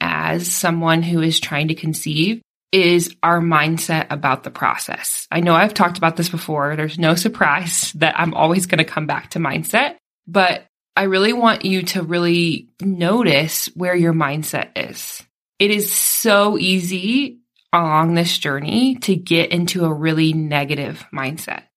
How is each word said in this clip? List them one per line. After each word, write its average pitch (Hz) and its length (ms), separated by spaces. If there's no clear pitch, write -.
as 160 500
someone 165 520
who 170 180
is 160 180
trying 151 280
to 160 80
conceive 160 680
is 175 500
our 170 180
mindset 160 680
about 143 340
the - 60
process. - 800
I 175 120
know 175 120
I've 208 220
talked 175 240
about 165 160
this 175 140
before. 151 460
There's 156 220
no 165 160
surprise 170 760
<laughs> - 60
that 156 220
I'm 165 140
always 175 320
gonna 160 200
come 151 200
back 147 260
to 175 80
mindset, 170 580
but 180 400
I 190 80
really 196 300
want 233 300
you 185 200
to 180 180
really 170 680
notice 180 960
where 180 200
your 170 180
mindset 151 560
is. - 320
It 208 100
is 208 240
so 208 640
easy 185 800
along 165 440
this 170 240
journey 175 640
to 190 140
get 170 360
into 175 340
a 160 80
really 160 400
negative 147 800
mindset, 139 500